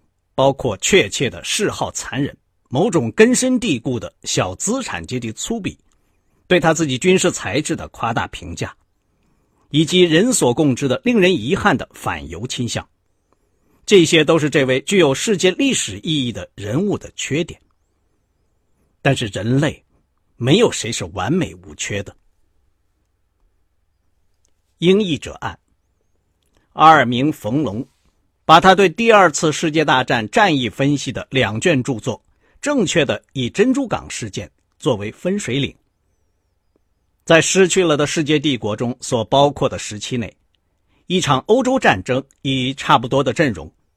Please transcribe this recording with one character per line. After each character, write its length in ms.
包 180
括 240
确 320
切 220
的 120
嗜 260
好 220
残 320
忍、 140
某 220
种 220
根 220
深 240
蒂 200
固 200
的 140
小 320
资 280
产 220
阶 140
级 140
粗 260
鄙、 180
对 100
他 160
自 140
己 100
军 220
事 100
才 300
智 160
的 140
夸 240
大 140
评 280
价， 180
以 120
及 200
人 280
所 220
共 200
知 140
的 160
令 160
人 140
遗 200
憾 240
的 160
反 360
犹 180
倾 220
向。 180
这 200
些 180
都 140
是 140
这 140
位 160
具 180
有 160
世 200
界 140
历 240
史 300
意 240
义 40
的 220
人 260
物 160
的 200
缺 280
点。 160
但 160
是 100
人 320
类 240
没 240
有 120
谁 200
是 140
完 280
美 220
无 180
缺 300
的。 120
英 240
译 160
者 240
按， 180
阿 140
尔 160
明· 280
冯 320
龙 200
把 160
他 140
对 120
第 240
二 200
次 200
世 200
界 120
大 200
战 260
战 260
役 140
分 260
析 160
的 200
两 280
卷 220
著 140
作， 280
正 240
确 180
的 160
以 160
珍 240
珠 140
港 200
事 220
件 220
作 200
为 140
分 280
水 180
岭。 180
在 160
失 260
去 160
了 140
的 80
世 180
界 140
帝 180
国 200
中 260
所 240
包 240
括 180
的 120
时 180
期 180
内， 160
一 120
场 280
欧 160
洲 160
战 240
争 200
以 320
差 240
不 80
多 160
的 100
阵 180
容 220